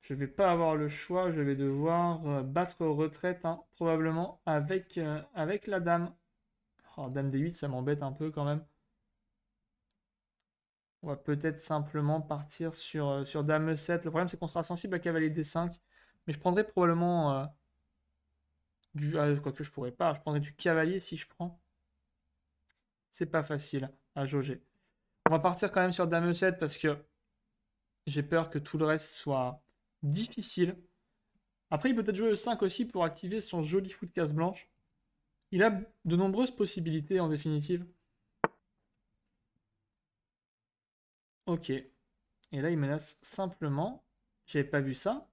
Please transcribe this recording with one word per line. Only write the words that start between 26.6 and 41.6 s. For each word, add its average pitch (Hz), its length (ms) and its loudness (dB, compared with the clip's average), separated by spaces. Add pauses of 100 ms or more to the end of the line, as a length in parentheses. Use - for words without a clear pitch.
que 147 180 0 (1120)
j'ai 147 160 -2
peur 160 260 0
que 156 100 -4
tout 147 200 -6
le 156 80 4
reste 156 240 0
soit 131 520 -2 (420)
difficile. 180 760 0 (920)
Après, 160 200 0
il 240 60 4
peut 220 80 0
peut-être 202 100 0
jouer 220 160 2
E 208 60 4
cinq 220 260 -2
aussi 208 240 0
pour 190 160 -2
activer 180 380 -2
son 175 220 -2
joli 190 280 0
fou - 160 -12
de - 60 -14
case 165 200 0
blanche. 165 380 -2 (800)
Il 190 140 6
a 226 80 6 (320)
de 165 100 2
nombreuses 196 400 4
possibilités 165 640 0
en 170 100 2
définitive. 156 560 0 (3500)
Ok. 170 240 -2